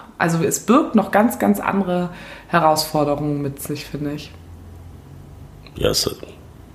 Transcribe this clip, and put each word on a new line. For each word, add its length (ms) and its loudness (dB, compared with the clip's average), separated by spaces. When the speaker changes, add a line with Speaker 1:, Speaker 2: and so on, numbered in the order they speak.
Speaker 1:
also 240 2
es 160 0
birgt 340 4
noch 180 4
ganz, 280 2
ganz 200 2
andere 500 0
Herausforderungen 920 2
mit 220 -6
sich, 220 -8
finde 280 -6
ich. 180 -12
Speaker 2:
Ja, 140 0
es 200 -2